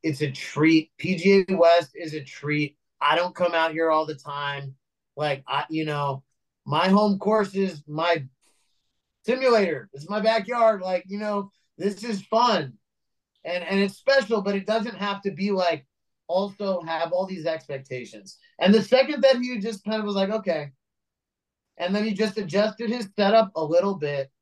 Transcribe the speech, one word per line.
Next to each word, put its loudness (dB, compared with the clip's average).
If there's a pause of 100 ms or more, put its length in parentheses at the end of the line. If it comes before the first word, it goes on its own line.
It's -2
a -2
treat. 2
P -4
G 6
A 0
West 6
is -10
a -8
treat. -4 (240)
I 4
don't 0
come 0
out 2
here 0
all 2
the -8
time. -10 (400)
Like, -4
I, -4
you -4
know, -4 (420)
my 0
home 4
course 0
is -4
my -2 (1000)
simulator. 2
It's -16
my -4
backyard. 2
Like, -2
you -8
know, -4 (280)
this -4
is -4
fun. 2 (720)
And, -6
and -2
it's -2
special, 0
but -2
it -4
doesn't -2
have -6
to -4
be, -4
like, -2 (400)
also -2
have -4
all -2
these -8
expectations." -10 (200)
And 6
the 6
second 2
that 6
he -4
just -8
kind -4
of -4
was -4
like, 0
"Okay." -4 (1040)
And -2
then 0
he -2
just -2
adjusted -2
his -6
setup 4
a -2
little 0
bit. -6 (120)